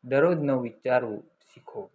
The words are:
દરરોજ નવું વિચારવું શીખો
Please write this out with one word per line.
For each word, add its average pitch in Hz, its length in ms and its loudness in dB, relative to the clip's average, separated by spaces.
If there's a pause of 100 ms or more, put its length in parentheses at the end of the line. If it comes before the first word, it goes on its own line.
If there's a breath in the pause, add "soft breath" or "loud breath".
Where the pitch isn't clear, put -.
દરરોજ 147 340 2
નવું 139 240 0
વિચારવું 120 600 -2 (320)
શીખો - 400 -16